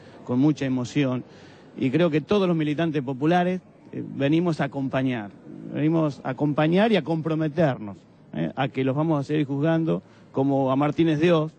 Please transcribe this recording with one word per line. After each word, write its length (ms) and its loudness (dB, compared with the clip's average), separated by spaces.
con 140 0
mucha 260 2
emoción, 580 -2
y 140 0
creo 180 2
que 120 0
todos 260 2
los 100 2
militantes 460 -2
populares, 580 0
eh, 120 -8
venimos 440 2
a 40 0
acompañar, 680 -2
venimos 520 0
a 60 -4
acompañar 600 2
y 40 4
a 80 0
comprometernos, 920 -2
eh, 220 -4
a 140 -2
que 140 -4
los 120 0
vamos 240 0
a 40 -4
seguir 220 0
juzgando, 560 0
como 400 2
a 40 2
Martínez 440 2
Dios 400 2